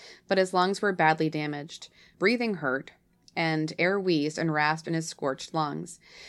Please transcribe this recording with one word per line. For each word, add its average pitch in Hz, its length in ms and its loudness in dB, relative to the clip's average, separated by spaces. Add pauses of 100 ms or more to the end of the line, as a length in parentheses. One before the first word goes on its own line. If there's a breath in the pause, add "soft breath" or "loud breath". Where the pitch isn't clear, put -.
(280 loud breath)
but 196 100 0
his 185 160 4
lungs 185 280 2
were 202 120 2
badly 160 360 4
damaged. 151 600 -6 (300 soft breath)
Breathing 226 360 2
hurt, 143 360 -2 (440)
and 160 440 0
air 190 200 2
wheezed 156 380 0
and 160 160 0
rasped 151 340 0
in 165 60 -2
his 160 140 -2
scorched - 480 -6
lungs. 156 440 -4 (300 loud breath)